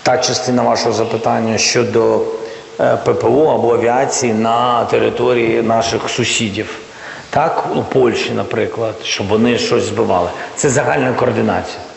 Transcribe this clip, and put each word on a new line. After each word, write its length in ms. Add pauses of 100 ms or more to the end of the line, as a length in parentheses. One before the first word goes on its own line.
та 140
частина 460
вашого 280
запитання 640
щодо, 640 (580)
е, 260
П 80
П 140
О 280
або 200
авіації 580
на 520
території 760
наших 480
сусідів. 680 (540)
Так, 360 (100)
у 80
Польщі, 520
наприклад, 680
щоб 240
вони 300
щось 260
збивали. 460 (260)
Це 140
загальна 440
координація. 680 (180)